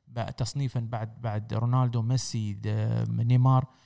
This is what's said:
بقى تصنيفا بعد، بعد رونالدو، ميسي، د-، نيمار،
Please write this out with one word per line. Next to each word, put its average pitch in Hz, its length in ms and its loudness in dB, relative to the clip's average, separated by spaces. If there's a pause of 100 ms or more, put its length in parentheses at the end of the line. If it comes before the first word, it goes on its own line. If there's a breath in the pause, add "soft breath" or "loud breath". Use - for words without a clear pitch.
بقى 117 240 -6
تصنيفا 131 480 -4
بعد، 110 400 -8
بعد 110 340 -4
رونالدو، 120 480 2
ميسي، 113 500 -2
د-، 107 580 -2
نيمار، 127 560 4 (200 soft breath)